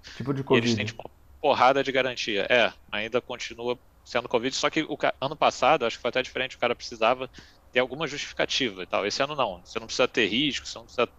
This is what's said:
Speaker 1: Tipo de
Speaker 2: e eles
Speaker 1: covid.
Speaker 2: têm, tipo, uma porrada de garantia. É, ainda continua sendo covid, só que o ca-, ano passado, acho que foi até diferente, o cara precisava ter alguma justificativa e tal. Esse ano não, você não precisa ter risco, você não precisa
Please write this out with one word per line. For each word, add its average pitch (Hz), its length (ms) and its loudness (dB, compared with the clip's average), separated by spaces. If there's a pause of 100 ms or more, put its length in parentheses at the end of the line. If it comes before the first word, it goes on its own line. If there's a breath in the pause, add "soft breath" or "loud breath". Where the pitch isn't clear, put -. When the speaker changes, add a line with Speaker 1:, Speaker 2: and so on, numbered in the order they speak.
(160 loud breath)
Speaker 1:
Tipo 131 160 -4
de 135 80 -2
Speaker 2:
e - 20 -8
eles 135 40 -8
Speaker 1:
covid. 117 300 4
Speaker 2:
têm, 107 100 -4
tipo, - 160 -12
uma - 80 -18 (300)
porrada 135 420 4
de 135 80 -2
garantia. 123 580 -2
É, 113 240 4 (200)
ainda 110 280 -2
continua 120 560 -6 (280)
sendo 120 240 -4
covid, 123 260 0
só 151 160 0
que 156 120 0
o 110 140 -6
ca-, - 240 0
ano 139 140 -4
passado, 131 500 2
acho 113 120 -2
que - 60 -14
foi 120 80 -2
até 131 120 0
diferente, 127 320 -6
o - 60 -20
cara 120 160 0
precisava 123 520 0 (440 loud breath)
ter 123 80 4
alguma 131 260 -2
justificativa 131 760 -4
e 87 40 -6
tal. 98 180 0
Esse 104 160 -2
ano 143 140 0
não, 104 300 -2
você - 160 -10
não 113 60 -12
precisa 123 200 2
ter 117 200 2
risco, 120 400 -2
você - 120 -12
não 113 60 -16
precisa - 240 -2 (100)